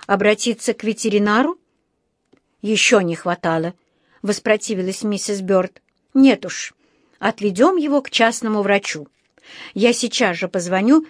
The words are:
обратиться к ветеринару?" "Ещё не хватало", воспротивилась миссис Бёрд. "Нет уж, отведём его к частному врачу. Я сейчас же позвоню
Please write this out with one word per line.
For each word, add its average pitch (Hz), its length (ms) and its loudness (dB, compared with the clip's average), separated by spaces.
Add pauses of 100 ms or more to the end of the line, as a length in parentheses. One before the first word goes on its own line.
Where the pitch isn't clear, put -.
обратиться 208 680 0
к - 100 -14
ветеринару?" 214 720 0 (1040)
"Ещё 208 400 4
не 170 140 -2
хватало", 170 580 -2 (480)
воспротивилась 202 800 -2
миссис 202 380 -4
Бёрд. 185 400 0 (320)
"Нет 269 320 6
уж, - 280 -12 (460)
отведём 226 580 0
его 294 240 0
к - 80 -10
частному 226 520 0
врачу. 196 460 -2 (640)
Я 233 200 2
сейчас 214 440 -2
же 185 100 -4
позвоню 190 640 0